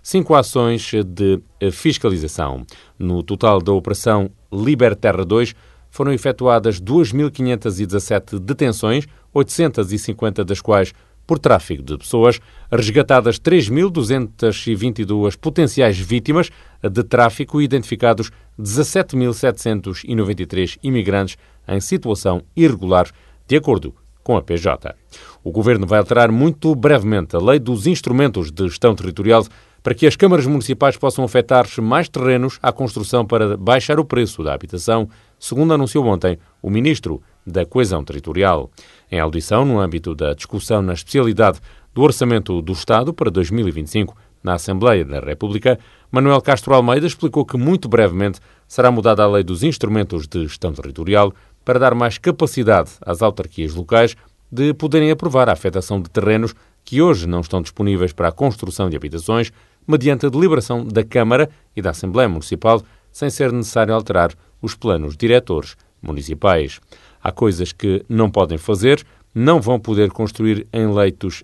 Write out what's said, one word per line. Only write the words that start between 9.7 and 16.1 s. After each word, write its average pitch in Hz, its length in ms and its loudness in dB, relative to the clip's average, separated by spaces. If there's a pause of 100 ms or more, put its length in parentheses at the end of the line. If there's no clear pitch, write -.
e 104 80 -4
cinquenta 104 460 -4
das 95 160 -6
quais 101 320 2 (340)
por 165 120 0
tráfico 90 420 2
de 69 160 -8
pessoas, 117 420 2 (320)
resgatadas 117 680 2
três 165 280 2
mil 156 220 0
duzentas 120 800 -2
e 113 80 -2
vinte 110 240 -4
e 107 60 -4
duas 104 300 0
potenciais 135 600 0
vítimas 123 540 -2 (320)